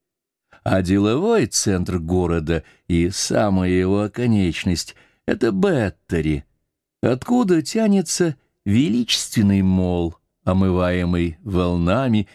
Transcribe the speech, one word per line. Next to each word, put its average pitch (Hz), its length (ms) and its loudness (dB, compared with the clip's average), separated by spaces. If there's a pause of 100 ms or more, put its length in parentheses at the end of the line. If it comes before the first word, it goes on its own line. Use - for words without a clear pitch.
(640)
А - 180 0
деловой 107 680 0
центр 92 520 -2
города 85 640 -2 (240)
и 85 240 0
самая 95 600 0
его 92 320 0
оконечность — 98 920 -2 (320)
это - 240 0
Беттери, 98 960 -2 (580)
откуда 175 600 0
тянется 190 760 0 (280)
величественный 113 960 2
мол, 90 540 0 (280)
омываемый 90 1000 0
волнами 92 920 0